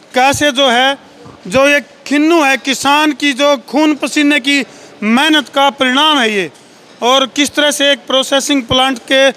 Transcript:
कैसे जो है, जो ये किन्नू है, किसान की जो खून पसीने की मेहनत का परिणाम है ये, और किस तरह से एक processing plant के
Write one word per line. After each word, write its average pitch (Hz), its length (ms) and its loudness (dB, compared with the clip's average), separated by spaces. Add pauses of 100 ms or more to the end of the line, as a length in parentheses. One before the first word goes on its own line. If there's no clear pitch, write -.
(140)
कैसे 269 380 2
जो 269 160 0
है, 262 280 0 (500)
जो 262 220 2
ये 285 120 2 (260)
किन्नू 311 360 2
है, 269 140 2
किसान 285 560 0
की 285 200 -2
जो 285 240 0 (120)
खून 302 260 0
पसीने 294 460 -2
की 277 240 -2 (380)
मेहनत 277 460 2
का 277 220 0
परिणाम 277 480 0
है 220 140 0
ये, 185 180 -4 (520)
और 262 240 2
किस 277 280 -4
तरह 294 160 0
से 285 220 0
एक 247 140 -4
processing 269 560 -2
plant 254 360 -2 (140)
के 269 100 4 (140)